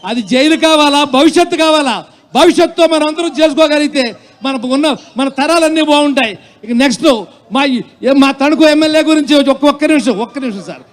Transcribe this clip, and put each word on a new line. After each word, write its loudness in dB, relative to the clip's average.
అది -4
జైలు 2
కావాలా, 2
భవిష్యత్తు 2
కావాలా? 0
భవిష్యత్తుతో 2
మనం 0
అందరం -6
చేసుకోగలిగితే 0
మనకు -6
ఉన్న, 0
మన 0
తరాలన్నీ 0
బాగుంటాయి. 0
ఇక -10
నెక్స్ట్ 0
మా 0
ఈ-, -6
ఏ-, 2
మా 2
తణుకు 2
ఎమ్మెల్యే 2
గురించి 0
ఒక్క, -2
ఒక్క -4
నిమిషం, 0
ఒక్క -20
నిమిషం -10
సార్. -18